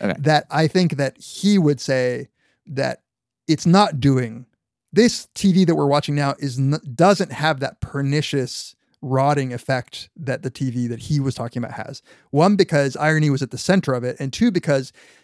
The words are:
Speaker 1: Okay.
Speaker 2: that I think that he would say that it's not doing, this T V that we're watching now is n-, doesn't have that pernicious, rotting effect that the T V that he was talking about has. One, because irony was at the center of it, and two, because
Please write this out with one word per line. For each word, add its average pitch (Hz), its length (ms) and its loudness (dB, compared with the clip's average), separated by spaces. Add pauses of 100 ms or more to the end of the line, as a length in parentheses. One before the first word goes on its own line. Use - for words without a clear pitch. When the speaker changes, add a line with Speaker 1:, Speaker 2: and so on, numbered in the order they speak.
Speaker 1:
Okay. 98 180 -2
Speaker 2:
that 147 300 2
I 160 180 2
think 170 300 0
that 135 200 -4
he - 400 0
would 147 220 2
say 127 500 -2 (380)
that 131 360 -6 (440)
it's 151 180 0
not 175 340 4
doing, 123 460 0 (480)
this 226 420 4
T 190 180 2
V 185 120 6
that 160 100 4
we're 147 120 2
watching 143 280 0
now 139 240 0
is 131 180 -6
n-, 139 220 0 (160)
doesn't 180 360 2
have 147 280 -2
that - 220 -8
pernicious, 139 920 -4 (260)
rotting 135 520 0
effect - 640 -8
that 127 260 -8
the 135 80 -8
T 131 220 -4
V 120 160 -4
that 117 140 -8
he 147 180 -2
was 135 160 -2
talking 120 280 -8
about - 120 -12
has. - 260 -14 (300)
One, 175 240 4
because 143 400 2
irony 151 340 2
was 139 140 0
at - 80 -8
the 120 80 -10
center 180 340 0
of 120 100 -4
it, 123 160 -6
and 135 140 -6
two, 240 160 2
because 151 420 0 (320)